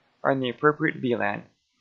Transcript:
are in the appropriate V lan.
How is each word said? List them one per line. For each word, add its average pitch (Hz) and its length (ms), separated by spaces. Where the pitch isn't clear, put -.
are 139 80
in 135 80
the 127 100
appropriate 151 460
V 127 220
lan. 104 260